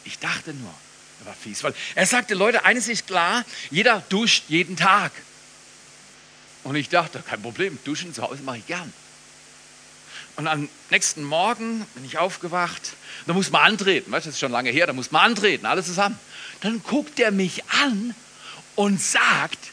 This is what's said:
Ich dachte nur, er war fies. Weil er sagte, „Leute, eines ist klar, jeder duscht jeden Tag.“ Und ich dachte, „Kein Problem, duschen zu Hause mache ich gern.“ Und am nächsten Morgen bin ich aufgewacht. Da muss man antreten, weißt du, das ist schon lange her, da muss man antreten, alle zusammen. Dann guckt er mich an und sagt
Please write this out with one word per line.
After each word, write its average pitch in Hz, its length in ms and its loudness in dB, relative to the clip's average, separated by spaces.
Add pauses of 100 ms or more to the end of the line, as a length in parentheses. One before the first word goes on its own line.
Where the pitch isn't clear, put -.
Ich - 140 -12
dachte - 340 -6
nur, 120 220 -12 (480)
er - 60 -16
war 117 80 -16
fies. - 280 -10
Weil 131 120 -2 (180)
er 185 140 4
sagte, 247 260 0
„Leute, 233 320 2
eines 214 220 4
ist 226 180 -4
klar, 185 400 0 (240)
jeder 208 400 4
duscht 208 380 2
jeden 170 300 0
Tag.“ 190 340 4 (1500)
Und 135 120 -6
ich 147 140 -2
dachte, 165 380 0
„Kein 110 140 -6
Problem, 127 420 -4
duschen 160 300 -8
zu 113 80 -8
Hause 131 220 -8
mache 127 140 -8
ich 104 100 -16
gern.“ 170 260 -8 (1400)
Und 151 120 -4
am 147 220 0 (200)
nächsten 180 340 0
Morgen 214 720 -2
bin 131 120 -16
ich 131 120 -8
aufgewacht. 175 760 -2 (340)
Da 170 60 0
muss 185 180 2
man 156 120 8
antreten, 185 480 4
weißt 160 140 -2
du, 160 40 -10
das 135 60 -10
ist - 40 -8
schon 135 120 -2
lange 123 180 0
her, 160 180 4
da 135 60 -4
muss 127 180 -6
man 160 120 6
antreten, 190 420 2
alle 160 180 0
zusammen. 180 340 -2 (440)
Dann 214 220 -2
guckt - 360 -2
er 220 120 4
mich 190 380 -2
an 240 460 0 (600)
und 202 260 4
sagt 220 580 2 (140)